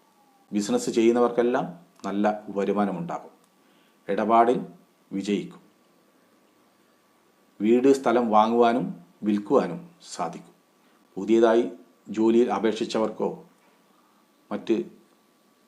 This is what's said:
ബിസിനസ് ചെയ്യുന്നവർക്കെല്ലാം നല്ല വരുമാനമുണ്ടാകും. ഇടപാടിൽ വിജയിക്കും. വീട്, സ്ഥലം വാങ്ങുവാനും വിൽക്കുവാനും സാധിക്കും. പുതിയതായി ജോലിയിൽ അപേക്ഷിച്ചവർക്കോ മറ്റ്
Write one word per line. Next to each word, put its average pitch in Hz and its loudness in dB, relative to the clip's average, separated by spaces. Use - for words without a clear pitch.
ബിസിനസ് 120 -2
ചെയ്യുന്നവർക്കെല്ലാം 120 2
നല്ല 101 -2
വരുമാനമുണ്ടാകും. 95 -4
ഇടപാടിൽ 113 2
വിജയിക്കും. - -6
വീട്, 123 4
സ്ഥലം 120 0
വാങ്ങുവാനും 117 4
വിൽക്കുവാനും 101 0
സാധിക്കും. - -12
പുതിയതായി 113 4
ജോലിയിൽ 113 4
അപേക്ഷിച്ചവർക്കോ 107 -2
മറ്റ് 107 -2